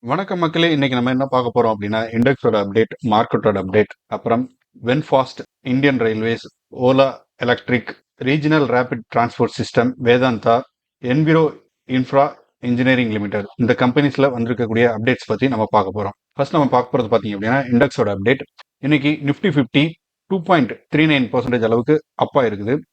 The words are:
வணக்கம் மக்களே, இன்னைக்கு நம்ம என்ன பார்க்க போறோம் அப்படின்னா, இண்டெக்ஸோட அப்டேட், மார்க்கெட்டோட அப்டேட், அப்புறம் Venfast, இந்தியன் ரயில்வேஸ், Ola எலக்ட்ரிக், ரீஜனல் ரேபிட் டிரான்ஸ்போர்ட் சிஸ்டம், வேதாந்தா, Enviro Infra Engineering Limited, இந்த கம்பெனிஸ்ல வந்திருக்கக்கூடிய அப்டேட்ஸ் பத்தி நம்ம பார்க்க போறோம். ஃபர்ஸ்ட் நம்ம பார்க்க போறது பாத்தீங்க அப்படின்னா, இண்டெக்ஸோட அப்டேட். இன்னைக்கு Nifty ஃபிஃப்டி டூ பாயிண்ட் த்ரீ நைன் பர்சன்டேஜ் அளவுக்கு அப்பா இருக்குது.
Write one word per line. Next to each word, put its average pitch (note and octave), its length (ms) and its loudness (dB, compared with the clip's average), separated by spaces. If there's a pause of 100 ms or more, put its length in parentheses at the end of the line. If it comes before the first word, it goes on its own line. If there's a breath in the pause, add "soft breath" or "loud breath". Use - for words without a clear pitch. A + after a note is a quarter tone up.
வணக்கம் F#3 300 -4
மக்களே, E3 320 0
இன்னைக்கு C#3 260 0
நம்ம B2 140 0
என்ன C3 160 -2
பார்க்க A#2+ 360 0
போறோம் A2 120 2
அப்படின்னா, G#2 260 -4 (160)
இண்டெக்ஸோட A#2+ 480 2
அப்டேட், G#2+ 280 0 (180)
மார்க்கெட்டோட G#2+ 520 2
அப்டேட், G2+ 300 2 (140)
அப்புறம் A2+ 440 -2 (340)
Venfast, C3 540 0 (220)
இந்தியன் C3+ 380 0
ரயில்வேஸ், A2 460 -2 (440)
Ola C3+ 180 4 (300)
எலக்ட்ரிக், B2 540 -2 (340)
ரீஜனல் D3 500 2
ரேபிட் B2 280 -2 (120)
டிரான்ஸ்போர்ட் A#2 460 -2
சிஸ்டம், B2 300 0 (140)
வேதாந்தா, B2 560 2 (420)
Enviro D#3 400 2 (460)
Infra C3 360 2 (420)
Engineering B2 500 2
Limited, G#2 280 -4 (120)
இந்த A#2+ 220 0
கம்பெனிஸ்ல C3+ 580 2
வந்திருக்கக்கூடிய A#2 500 0 (100)
அப்டேட்ஸ் A#2+ 360 -2
பத்தி B2 160 0
நம்ம A2 200 -2
பார்க்க F#2+ 300 0
போறோம். G2+ 180 -8 (180)
ஃபர்ஸ்ட் C#3+ 220 -4
நம்ம C#3+ 120 2
பார்க்க B2 260 0
போறது A#2+ 200 0
பாத்தீங்க G#2 220 -2
அப்படின்னா, A2+ 240 -2 (120)
இண்டெக்ஸோட A#2+ 440 0
அப்டேட். G#2+ 260 0 (360)
இன்னைக்கு D3 340 0 (120)
Nifty C#3+ 340 -2
ஃபிஃப்டி F3+ 280 0 (440)
டூ F#3+ 120 -2
பாயிண்ட் D3+ 300 2 (220)
த்ரீ D#3 180 4
நைன் C3 220 0
பர்சன்டேஜ் A#2 360 0
அளவுக்கு A#2+ 320 0 (120)
அப்பா - 280 0
இருக்குது. G#2 340 -2 (160)